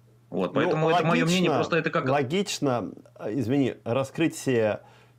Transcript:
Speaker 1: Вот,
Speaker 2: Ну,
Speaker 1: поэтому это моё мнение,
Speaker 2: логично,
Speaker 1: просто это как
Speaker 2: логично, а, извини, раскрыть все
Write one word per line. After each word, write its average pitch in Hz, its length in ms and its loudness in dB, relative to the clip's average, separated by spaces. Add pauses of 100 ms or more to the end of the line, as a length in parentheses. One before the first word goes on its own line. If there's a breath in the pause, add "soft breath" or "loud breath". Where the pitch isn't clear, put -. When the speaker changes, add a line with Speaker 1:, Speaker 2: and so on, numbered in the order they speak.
(320)
Speaker 1:
Вот, 92 220 -2
Speaker 2:
Ну, 107 60 0
Speaker 1:
поэтому 156 300 2
это 160 140 2
моё 165 220 2
мнение, 175 240 2
Speaker 2:
логично, 147 60 2
Speaker 1:
просто 127 220 0
это 160 120 0
как 151 200 -2
Speaker 2:
логично, 143 800 0 (240)
а, - 180 -8
извини, 127 500 0
раскрыть 135 520 -2
все 113 440 0 (400 loud breath)